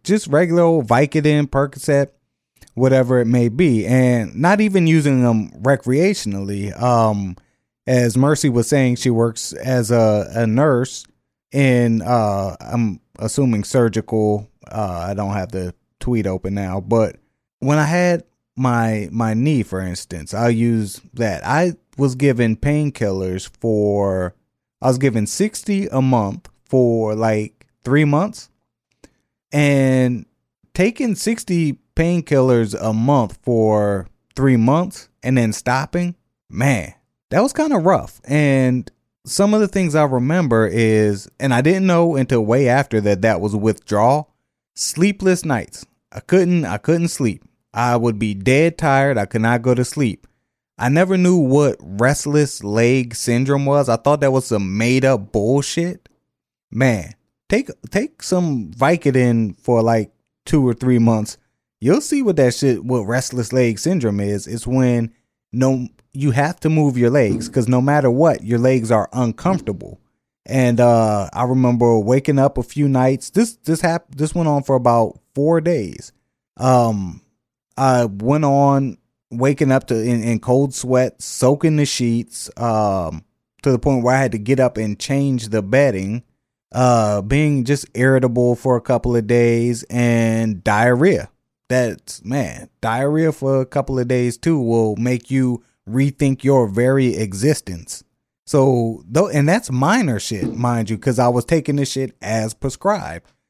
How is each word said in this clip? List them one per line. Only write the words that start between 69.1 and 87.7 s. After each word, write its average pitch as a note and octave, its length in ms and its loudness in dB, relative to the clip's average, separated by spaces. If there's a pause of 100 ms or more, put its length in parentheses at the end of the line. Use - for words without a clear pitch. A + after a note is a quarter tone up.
uncomfortable. B2 840 -4 (460)
And, B2 340 2
uh, A2+ 540 4
I A2+ 100 -4
remember B2 560 2
waking C3+ 400 2
up C#3 180 2
a B2 60 -4
few D3 240 -4
nights. C3 420 0
This, A3+ 280 -2
this D#3+ 240 -4
hap-, E3 340 -4
this D3+ 180 -4
went E3+ 140 -2
on C#3+ 160 0
for C3+ 120 0
about A#2 440 0 (160)
four D#3+ 240 2
days. D#3 540 -4 (420)
Um, A2+ 640 0 (540)
I B2+ 300 2
went A#2 400 -2
on C#3 520 0 (320)
waking C3+ 420 0
up C3 160 0
to, A2+ 140 -2
in, A#2 220 -2
in A2+ 160 -2
cold C3 340 0
sweat, B2+ 480 -2
soaking D3 540 0
the D3 100 2
sheets, A#2+ 720 -4
um, G2+ 680 -2 (360)
to C#3 100 2
the B2 80 2
point C3 240 0
where B2 120 2
I C3+ 60 2
had B2+ 100 0
to A2+ 60 -4
get B2+ 220 0
up B2 180 0
and G#2+ 200 -4
change C3+ 520 -2
the G#2+ 120 0
bedding, G#2+ 640 0 (480)
uh, A2+ 500 2
being C#3 440 0
just C#3+ 280 -2